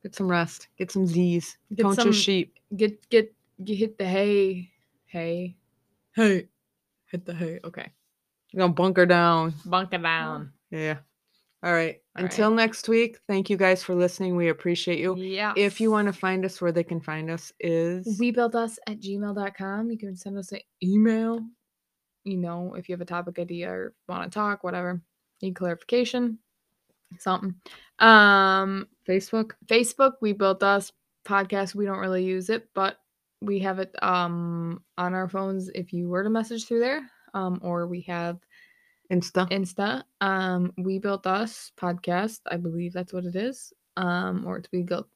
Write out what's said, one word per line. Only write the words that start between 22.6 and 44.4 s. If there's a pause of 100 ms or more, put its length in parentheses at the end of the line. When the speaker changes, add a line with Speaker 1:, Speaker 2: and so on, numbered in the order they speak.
Speaker 2:
if
you
have
a
topic
idea
or (140)
wanna
talk,
whatever. (400)
Need
clarification. (800)
Something. (420)
Um, (200)
Speaker 1:
Facebook? (120)
Speaker 2:
Facebook,
We
Built
Us (340)
podcast.
We
don't
really
use
it,
but (420)
we
have
it,
um, (140)
on
our
phones
if
you
were
to
message
through
there. (240)
Um,
or
we
have (720)
Speaker 1:
Insta.
Speaker 2:
Insta. (180)
Um,
We
Built
Us
podcast. (100)
I
believe
that's
what
it
is. (240)
Um,